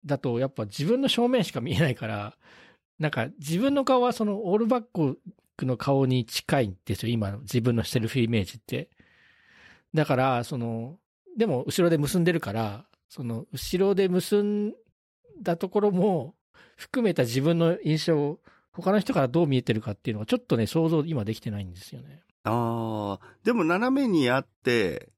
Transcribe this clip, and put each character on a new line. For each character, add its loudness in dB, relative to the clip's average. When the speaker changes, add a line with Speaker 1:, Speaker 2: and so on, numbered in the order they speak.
Speaker 1:
だ -2
と -2
や 0
っ -8
ぱ -6
自 -8
分 2
の 0
正 2
面 2
し -12
か -4
見 -4
え 0
な 4
い -2
か -8
ら、 -6
な -2
ん 0
か -2
自 -2
分 2
の 0
顔 4
は 2
そ -2
の -4
オ 2
ー 2
ル 2
バ 2
ッ -18
ク 0
の -2
顔 2
に 2
近 -2
い 2
ん -8
で -4
す -8
よ、 0
今 -2
の -10
自 -2
分 2
の 0
セ -2
ル -2
フ -2
イ 2
メ 0
ー 0
ジ -8
っ -18
て。 -10
だ 2
か 2
ら、 2
そ -8
の、 -6
で 2
も 0
後 0
ろ 6
で 4
結 2
ん 4
で 4
る 0
か -6
ら、 -4
そ -14
の -6
後 0
ろ 2
で 2
結 2
ん -2
だ -2
と -6
こ 0
ろ 4
も 0
含 -4
め 2
た 2
自 0
分 2
の 4
印 0
象 4
を -2
他 -2
の 6
人 -2
か 2
ら 2
ど 2
う 2
見 2
え 4
て 0
る 2
か -6
っ -4
て -6
い -2
う -4
の -6
が -6
ち 0
ょ 2
っ 0
と 0
ね、 2
想 2
像 2
今 -4
で -4
き -8
て -8
な -6
い -8
ん -14
で -16
す -18
よ -16
ね。 -20
Speaker 2:
あ -2
ー、 -4
で 2
も 2
斜 0
め 0
に 4
あ 2
っ -8
て 0